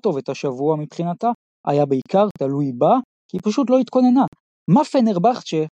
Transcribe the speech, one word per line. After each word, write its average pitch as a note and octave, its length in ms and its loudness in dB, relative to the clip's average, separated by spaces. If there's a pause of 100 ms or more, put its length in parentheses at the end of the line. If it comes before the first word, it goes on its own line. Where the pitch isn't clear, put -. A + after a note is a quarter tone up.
טוב F3 140 0
את C3+ 120 -10
השבוע C#3+ 460 -4
מבחינתה, E3+ 560 -6 (360)
היה D3 180 2
בעיקר C#3 420 0 (120)
תלוי C#3 380 -2
בה, E3 200 4 (340)
כי F#3 60 -8
היא F#3 60 -6
פשוט G#3+ 260 -2
לא B3+ 100 4
התכוננה. B3+ 460 2 (440)
מה F#3 140 4
פנרבחצ'ה G#3 800 0 (140)